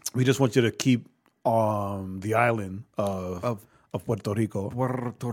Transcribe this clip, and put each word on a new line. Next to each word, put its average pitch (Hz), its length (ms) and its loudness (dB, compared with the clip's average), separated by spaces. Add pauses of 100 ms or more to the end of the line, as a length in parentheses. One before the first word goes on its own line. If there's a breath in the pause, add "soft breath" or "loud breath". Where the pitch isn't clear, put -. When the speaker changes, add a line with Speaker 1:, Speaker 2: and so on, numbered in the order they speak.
(160)
Speaker 1:
we 127 80 2
just 127 160 4
want 131 160 2
you 131 60 6
to 113 100 4
keep, 120 380 0 (360)
um, 101 760 0
the 107 140 -2
island 110 480 0 (140)
of, 92 460 -4
Speaker 2:
Of 117 220 -4 (280)
Speaker 1:
of 113 120 -6
Puerto 107 280 -2
Rico 104 360 -2
Speaker 2:
Puerto 123 640 -4